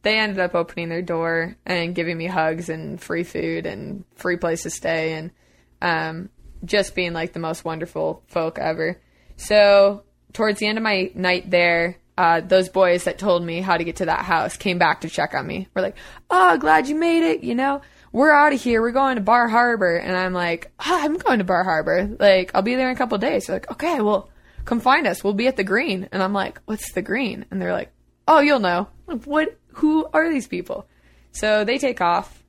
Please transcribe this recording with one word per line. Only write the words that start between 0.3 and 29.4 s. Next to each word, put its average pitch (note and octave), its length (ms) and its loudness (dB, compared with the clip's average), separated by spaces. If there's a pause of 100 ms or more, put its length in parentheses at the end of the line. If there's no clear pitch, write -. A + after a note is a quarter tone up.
up F3+ 160 -2
opening E3+ 340 -4
their E3 140 -4
door E3 520 -4 (100)
and F3 300 -4
giving E3+ 220 -4
me E3 80 -6
hugs E3+ 440 -2
and D#3+ 300 -10
free E3+ 240 -6
food E3 440 -6
and - 360 -12 (120)
free F3+ 200 -4
place E3+ 280 -4
to E3 80 -8
stay D#3+ 420 -4
and, D#3+ 180 -10 (500)
um, E3 480 -4 (360)
just G3 300 -2
being, F3 180 -4
like, E3 200 -6
the E3+ 60 -10
most E3 240 -8
wonderful D#3+ 640 -6
folk D#3+ 300 -4
ever. E3 420 -4 (380)
So G3+ 680 6 (300)
towards G#3+ 260 -2
the G#3+ 80 -2
end G#3+ 100 -2
of A3+ 60 -4
my G3+ 320 -2
night F3+ 340 -2
there, F3 480 2 (200)
uh, E3+ 240 4
those F#3 280 4
boys F3+ 360 4
that F3 140 -4
told F3+ 240 2
me E3+ 180 -6
how F#3 160 0
to E3+ 60 -2
get E3 140 -6
to F#3 80 -2
that E3 200 -2
house E3 320 -2
came F3+ 200 -2
back E3 240 2
to D#3+ 80 -8
check - 240 -4
on C#3 140 -4
me. D#3 280 -8
We're F#3+ 60 -2
like, G3 160 -6 (320)
"Oh, F4+ 280 4
glad D4+ 300 4
you D4+ 80 -4
made E4 280 2
it, D#4+ 200 0
you A#3+ 120 -4
know. C#4 260 -2 (300)
We're D4 220 6
outta D4 220 6
here. A#3 260 0
We're A#3 100 0
going C4 240 0
to A3 60 -4
Bar A#3 260 4
Harbor." A3 500 2
And F3+ 180 -2
I'm F#3 180 -2
like, E3+ 460 -4
"Oh, E4+ 220 0
I'm D4+ 140 0
going B3+ 240 2
to F#3 60 0
Bar F3+ 180 2
Harbor. E3+ 460 0 (100)
Like, F#3+ 340 4
I'll F#3+ 80 2
be A#3+ 140 0
there B3+ 140 0
in B3+ 60 -4
a - 20 -12
couple A#3 180 -2
of G3 60 -2
days." C#4+ 260 -2
They're F#3+ 80 -4
like, - 160 -10
"Okay, D4 300 -2
well, G#3 280 0 (360)
come A#3 140 0
find C4 280 2
us. F3 160 -4
We'll G3+ 100 0
be A#3 140 0
at B3+ 100 0
the G3 60 -2
Green." G3+ 480 -2
And G3 100 -4
I'm G3 120 0
like, G3 320 -4
"What's - 280 -8
the F#3 80 -2
Green?" A3 480 -4
And F#3 120 -6
they're F3 120 -2
like, - 180 -6 (360)
"Oh, D#4 120 8
you'll C#4+ 200 4
know." F#3 280 0 (200)
I'm D#4 120 -8
like, - 60 -16
"What? D#4 320 -2 (180)